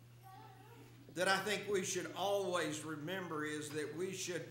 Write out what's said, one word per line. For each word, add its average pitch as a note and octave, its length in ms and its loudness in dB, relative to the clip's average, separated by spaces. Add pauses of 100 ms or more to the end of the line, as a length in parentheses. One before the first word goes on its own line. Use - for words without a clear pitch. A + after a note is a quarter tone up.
(1160)
that F3 120 4
I F#3+ 100 8
think F#3+ 300 2
we G3 160 4
should E3 320 0
always F3 720 2
remember D#3+ 580 -2
is D3+ 260 -2
that D3+ 280 -2
we F#3 160 0
should F3 380 -2